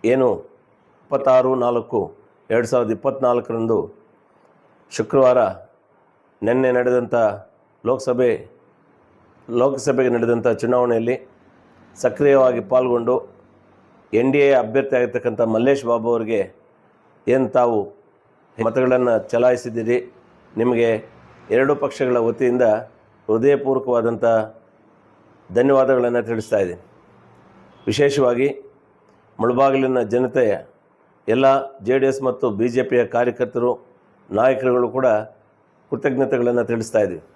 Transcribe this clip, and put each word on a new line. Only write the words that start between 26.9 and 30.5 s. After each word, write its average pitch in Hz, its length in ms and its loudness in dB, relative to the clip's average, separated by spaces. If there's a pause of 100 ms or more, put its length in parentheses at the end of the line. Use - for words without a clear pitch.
ವಿಶೇಷವಾಗಿ 139 580 0 (920)
ಮುಳಬಾಗಿಲಿನ 131 640 2 (120)
ಜನತೆಯ 123 400 0 (800)